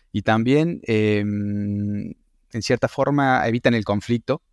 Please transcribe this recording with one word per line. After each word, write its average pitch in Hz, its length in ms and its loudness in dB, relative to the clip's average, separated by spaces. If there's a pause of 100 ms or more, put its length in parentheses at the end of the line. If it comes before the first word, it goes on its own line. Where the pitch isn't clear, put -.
(140)
y 110 80 -2
también, 131 600 2
em, 104 1300 -2 (400)
en 117 80 -4
cierta - 260 0
forma, 139 600 0
evitan 120 260 0
el 110 100 0
conflicto, 117 580 -2 (120)